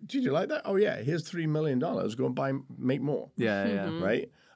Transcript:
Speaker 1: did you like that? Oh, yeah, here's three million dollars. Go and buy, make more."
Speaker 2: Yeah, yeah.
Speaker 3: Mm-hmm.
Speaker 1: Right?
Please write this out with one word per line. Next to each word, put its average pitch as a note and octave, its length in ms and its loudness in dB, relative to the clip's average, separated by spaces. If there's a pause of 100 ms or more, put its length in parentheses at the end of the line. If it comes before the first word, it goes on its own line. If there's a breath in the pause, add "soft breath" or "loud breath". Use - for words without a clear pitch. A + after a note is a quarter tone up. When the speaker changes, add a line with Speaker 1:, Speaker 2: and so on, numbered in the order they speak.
Speaker 1:
did C4 180 -2
you F3+ 100 2
like F3 180 2
that? D4+ 160 -4
Oh, G3 100 0
yeah, G#3 220 2
here's D#3 300 -2
three E3 180 -4
million D3+ 320 2
dollars. A2+ 360 0
Go B2+ 120 0
and B2+ 80 -2
buy, C3+ 180 0 (240)
make B2+ 240 0
more." C#3 360 -2
Speaker 2:
Yeah, G2+ 300 2
yeah. - 200 0
Speaker 3:
Mm-hmm. - 180 -2
Speaker 1:
Right? - 260 0 (260 soft breath)